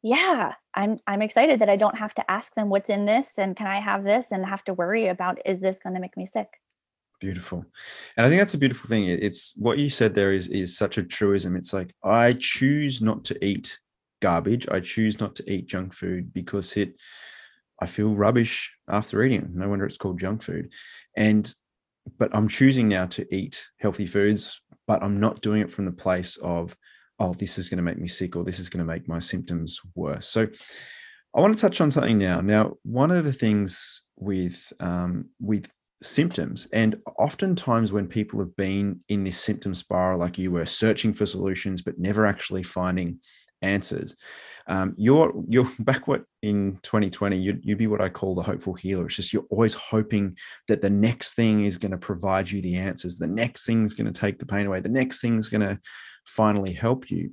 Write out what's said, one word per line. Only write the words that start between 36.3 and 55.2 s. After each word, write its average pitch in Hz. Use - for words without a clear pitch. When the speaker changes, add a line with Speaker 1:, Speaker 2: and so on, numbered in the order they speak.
Speaker 2:
and 110
oftentimes 127
when 98
people 107
have 90
been 98
in 104
this 95
symptom 98
spiral, 92
like 87
you 92
were, 85
searching 110
for 104
solutions, 95
but -
never 101
actually 98
finding 90
answers, -
um, 95
you're, 139
you're 127
<laughs> -
back 131
what -
in 101
twenty 104
twenty, 98
you'd, 95
you'd 104
be 113
what 104
I 95
call 95
the 90
hopeful 92
healer. 90
It's -
just, -
you're -
always 107
hoping 104
that 104
the 101
next 107
thing 107
is 92
gonna 92
provide 95
you 101
the 90
answers. 90
The 80
next 113
thing's 110
gonna 110
take 101
the -
pain 101
away. 95
The 92
next 131